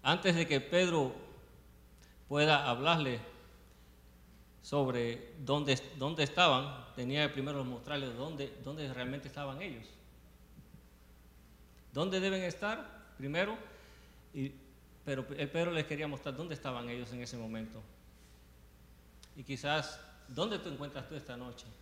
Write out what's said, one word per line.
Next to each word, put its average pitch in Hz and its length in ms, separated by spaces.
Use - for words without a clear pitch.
Antes 170 340
de 170 120
que 143 120
Pedro 170 540
pueda 147 400
hablarle 131 520
sobre 123 720
dónde, 139 340
dónde 151 260
estaban, 139 720
tenía 139 320
que 147 60
primero 139 300
mostrarles 127 540
dónde, 139 460
dónde 139 280
realmente 127 360
estaban 139 340
ellos. 131 240
¿Dónde 95 260
deben 190 220
estar? 208 760
Primero, 170 380
y, 135 180
pero 131 220
el 143 140
Pedro 170 220
les 156 140
quería 151 220
mostrar 139 280
dónde 160 180
estaban 123 340
ellos 120 260
en 123 80
ese 120 140
momento. 113 460
Y 120 80
quizás, 143 560
¿dónde 175 320
te 180 100
encuentras 139 400
tú 156 60
esta 131 200
noche? 123 300